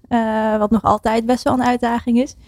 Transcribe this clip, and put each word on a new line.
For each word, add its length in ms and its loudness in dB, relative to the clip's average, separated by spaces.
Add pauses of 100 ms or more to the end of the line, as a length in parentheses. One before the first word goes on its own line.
Eh, 500 0
wat 140 0
nog 120 2
altijd 420 0
best 180 0
wel 100 0
een 100 0
uitdaging 580 0
is. 140 -4 (120)